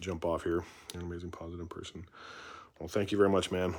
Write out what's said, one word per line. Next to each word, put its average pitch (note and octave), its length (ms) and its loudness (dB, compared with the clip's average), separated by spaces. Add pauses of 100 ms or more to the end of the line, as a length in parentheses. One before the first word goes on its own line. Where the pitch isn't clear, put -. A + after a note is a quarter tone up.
jump F2 240 -4
off E2 180 0
here. F2 220 0 (280)
You're F2 100 -8
an F2 40 -6
amazing, F2 240 -8
positive E2+ 380 -10
person. - 380 -12 (720)
Well, D#2 100 -8
thank G2+ 240 0
you G#2 60 2
very G2 120 10
much, F#2+ 220 4
man. F2+ 260 2